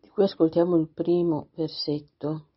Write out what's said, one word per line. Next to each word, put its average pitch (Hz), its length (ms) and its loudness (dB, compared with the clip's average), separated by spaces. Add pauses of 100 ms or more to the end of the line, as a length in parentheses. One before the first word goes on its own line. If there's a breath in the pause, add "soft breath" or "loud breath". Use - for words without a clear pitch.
di - 80 -20
cui 202 140 0
ascoltiamo 170 520 2
il 160 120 2
primo 170 640 -2
versetto. 151 1040 -6